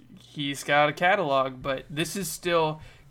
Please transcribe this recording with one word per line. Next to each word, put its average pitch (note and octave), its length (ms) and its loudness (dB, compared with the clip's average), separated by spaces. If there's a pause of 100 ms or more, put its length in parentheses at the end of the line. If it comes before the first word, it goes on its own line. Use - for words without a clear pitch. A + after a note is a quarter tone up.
(180)
he's C#3 460 -8
got D3 240 4
a D3 60 -2
catalog, C#3 680 2
but C3+ 280 -4
this D#3+ 260 -4
is G3 140 -6
still E3 500 0 (300)